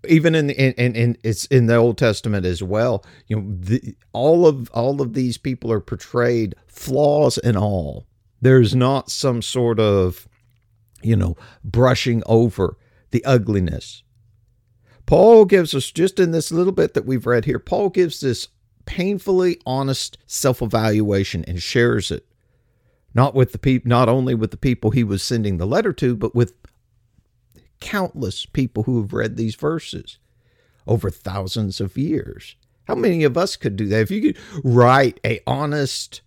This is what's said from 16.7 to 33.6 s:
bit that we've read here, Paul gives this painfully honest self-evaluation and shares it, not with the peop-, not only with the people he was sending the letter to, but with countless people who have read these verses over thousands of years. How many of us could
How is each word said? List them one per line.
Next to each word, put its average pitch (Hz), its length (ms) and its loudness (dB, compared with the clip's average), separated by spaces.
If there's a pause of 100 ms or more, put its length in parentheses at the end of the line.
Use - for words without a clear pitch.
bit 180 220 -2
that - 100 -2
we've 127 220 -4
read 117 180 0
here, 120 140 -2
Paul 196 300 -2
gives 180 320 -2
this 123 260 -4 (380)
painfully 185 800 -2
honest 135 600 -4
self-evaluation 107 1200 0
and 85 160 -8
shares 117 480 0
it, - 160 -8 (880)
not 127 220 2
with 131 160 2
the - 80 -10
peop-, 131 260 0
not 120 240 2
only 127 240 0
with 110 160 -2
the - 80 -14
people 117 320 -2
he 117 140 0
was 101 180 -2
sending 104 360 -2
the 85 100 -4
letter 180 260 -2
to, 123 220 -2
but 107 180 -4
with 120 200 0 (1300)
countless - 680 -6
people 123 380 -4
who 117 180 -2
have 104 100 -8
read 113 240 -4
these 113 200 -4
verses - 640 -8 (680)
over 101 220 0
thousands 95 720 -6
of 98 160 -6
years. - 580 -6 (300)
How - 100 -4
many 180 280 0
of 131 140 2
us 185 180 -2
could 107 200 -6